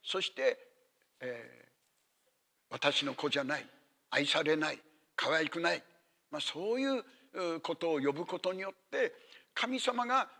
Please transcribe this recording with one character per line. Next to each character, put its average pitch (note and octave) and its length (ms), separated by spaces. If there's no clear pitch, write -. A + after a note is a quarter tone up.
そ - 180
し - 140
て、 C3 240
え A#2+ 480
ー、 - 640
私 - 340
の C3+ 100
子 D3 160
じ C#3 80
ゃ C#3 60
な C#3+ 140
い、 B2 80
愛 C#3+ 160
さ D3 160
れ D#3 140
な D#3 160
い、 - 80
可 - 180
愛 D#3+ 160
く E3+ 120
な E3+ 140
い、 - 80
ま D3+ 60
あ、 - 20
そ F#3+ 340
う C4 60
い C4+ 180
う、 - 60
う、 E3+ 240
こ G3 160
と E3 160
を D3 80
呼 C#3+ 120
ぶ E3 140
こ - 120
と F#3 140
に F#3 80
よ F#3+ 100
っ - 200
て、 C4 220
神 B3+ 260
様 A#3+ 260
が B3+ 220